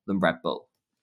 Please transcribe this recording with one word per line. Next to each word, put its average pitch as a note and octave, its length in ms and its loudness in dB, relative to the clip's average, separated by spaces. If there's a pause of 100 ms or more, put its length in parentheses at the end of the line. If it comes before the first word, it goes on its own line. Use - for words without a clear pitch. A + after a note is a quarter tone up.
than G2 140 0
Red E2+ 240 2
Bull? - 240 -4 (360)